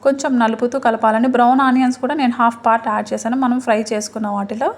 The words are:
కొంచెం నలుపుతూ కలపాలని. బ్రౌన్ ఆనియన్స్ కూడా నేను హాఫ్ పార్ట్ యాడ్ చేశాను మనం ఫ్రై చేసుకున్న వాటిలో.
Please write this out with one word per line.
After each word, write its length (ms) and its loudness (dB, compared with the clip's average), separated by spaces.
కొంచెం 260 0
నలుపుతూ 440 -2
కలపాలని. 500 2
బ్రౌన్ 320 4
ఆనియన్స్ 340 2
కూడా 200 -2
నేను 180 0
హాఫ్ 260 0
పార్ట్ 260 0
యాడ్ 200 -4
చేశాను 320 -4
మనం 120 0
ఫ్రై 120 2
చేసుకున్న 440 -6
వాటిలో. 400 -4